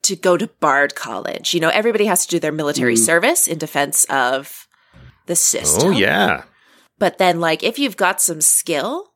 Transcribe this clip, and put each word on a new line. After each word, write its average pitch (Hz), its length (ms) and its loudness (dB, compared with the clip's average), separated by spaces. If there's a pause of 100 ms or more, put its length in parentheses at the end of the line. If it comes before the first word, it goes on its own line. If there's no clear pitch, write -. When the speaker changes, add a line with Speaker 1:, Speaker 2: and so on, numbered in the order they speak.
Speaker 1:
to 196 120 -2
go 180 220 2
to 196 100 -2 (120)
Bard 143 360 2
College. - 580 -8
You 175 60 0
know, 160 100 2
everybody 214 360 2
has 196 200 0
to - 100 -8
do 165 40 2
their 156 120 -2
military 143 440 0
Speaker 2:
Mm. 113 100 2
Speaker 1:
service 202 420 2
in 165 100 -4
defense 151 520 -2
of 135 580 -2 (600)
the 170 80 -2
system. - 540 0
Speaker 3:
Oh, - 20 2
yeah. 98 520 2 (540)
Speaker 1:
But 190 200 0
then, 180 220 2
like, 160 240 0
if 226 160 -2
you've 269 180 -2
got 185 240 0
some 156 200 -2
skill 196 760 -2